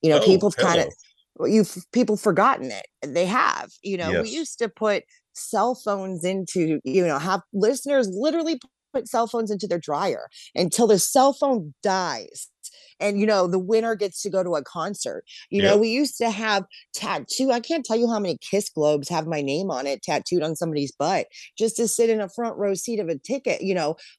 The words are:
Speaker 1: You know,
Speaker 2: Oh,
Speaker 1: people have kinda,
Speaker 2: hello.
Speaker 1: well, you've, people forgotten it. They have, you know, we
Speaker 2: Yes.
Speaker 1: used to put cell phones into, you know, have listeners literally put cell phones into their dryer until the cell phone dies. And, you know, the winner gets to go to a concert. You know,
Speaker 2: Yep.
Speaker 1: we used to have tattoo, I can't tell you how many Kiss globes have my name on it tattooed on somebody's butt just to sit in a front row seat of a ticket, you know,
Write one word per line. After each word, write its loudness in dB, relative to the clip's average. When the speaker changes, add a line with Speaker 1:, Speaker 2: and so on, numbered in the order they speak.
Speaker 1:
You 6
know, 8
Speaker 2:
Oh, 6
Speaker 1:
people 6
have -8
kinda, 4
Speaker 2:
hello. -6
Speaker 1:
well, 0
you've, 2
people 2
forgotten 2
it. -12
They 0
have, 0
you -4
know, -2
we 0
Speaker 2:
Yes. -10
Speaker 1:
used -8
to -2
put -2
cell -2
phones -4
into, 0
you 2
know, 0
have -2
listeners 2
literally 0
put -4
cell 0
phones -2
into -6
their -2
dryer -4
until 2
the 6
cell 4
phone -2
dies. -4
And, 0
you 4
know, 4
the 0
winner 0
gets -6
to -4
go 0
to -2
a -2
concert. -8
You 0
know, 6
Speaker 2:
Yep. 6
Speaker 1:
we 2
used -2
to 2
have 0
tattoo, -4
I 2
can't -4
tell 0
you 2
how -2
many -2
Kiss -2
globes 0
have -2
my -2
name -2
on -4
it -6
tattooed -2
on -4
somebody's -4
butt -2
just -2
to 0
sit 0
in 0
a -6
front -8
row 0
seat -6
of -4
a -4
ticket, -4
you 0
know, -2